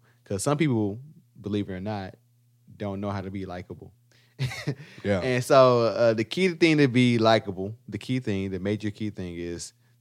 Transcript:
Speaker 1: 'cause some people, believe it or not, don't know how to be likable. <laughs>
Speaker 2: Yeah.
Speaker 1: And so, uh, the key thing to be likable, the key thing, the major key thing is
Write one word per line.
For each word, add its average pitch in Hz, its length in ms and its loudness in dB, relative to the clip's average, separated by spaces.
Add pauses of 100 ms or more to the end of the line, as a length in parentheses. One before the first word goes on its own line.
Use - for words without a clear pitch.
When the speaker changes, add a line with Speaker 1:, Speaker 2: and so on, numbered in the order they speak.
(240)
Speaker 1:
'cause 98 180 -6
some 147 160 -2
people, 113 420 0 (420)
believe 101 280 -4
it 95 40 -8
or 92 80 -8
not, 101 340 -8 (640)
don't 101 240 -6
know 104 80 -4
how 101 120 -4
to 92 100 -8
be 95 140 -8
likable. 90 460 -14 (480)
<laughs> 131 80 -2 (560)
Speaker 2:
Yeah. 98 180 2
Speaker 1:
And 123 220 0
so, 127 400 6
uh, 113 300 4
the 110 100 0
key 185 260 0
thing 165 280 4
to 143 100 6
be 120 300 4
likable, 110 580 2 (140)
the 101 80 -6
key 127 220 -4
thing, 98 320 -4
the 95 80 -4
major 104 320 -4
key 107 180 -6
thing 90 280 -10
is 85 360 -8 (280)